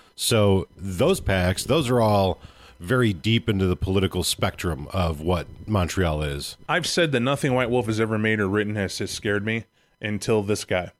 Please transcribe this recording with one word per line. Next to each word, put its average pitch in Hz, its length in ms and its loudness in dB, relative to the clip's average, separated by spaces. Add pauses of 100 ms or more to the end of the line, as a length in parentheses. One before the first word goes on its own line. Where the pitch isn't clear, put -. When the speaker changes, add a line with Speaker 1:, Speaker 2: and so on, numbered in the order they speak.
(140)
Speaker 1:
So 101 640 2
those 98 440 0
packs, 92 440 0
those 135 240 0
are 123 120 2
all 101 380 4 (400)
very 110 340 2
deep 107 360 0
into 95 180 2
the 90 100 2
political 95 480 0
spectrum 80 680 -4
of 85 280 0
what 82 260 0 (200)
Montreal 87 560 0
is. 71 340 -6 (120)
Speaker 2:
I've 165 180 -2
said 165 260 0
that 123 80 0
nothing 135 340 0
White 127 160 0
Wolf 120 160 0
has 110 140 0
ever 110 180 0
made 110 220 2
or 98 80 2
written 104 260 0
has, 98 240 -2
has 101 120 -6
scared 101 360 -2
me 110 180 -2 (360)
until 107 420 0
this 101 220 -2
guy. 92 360 -2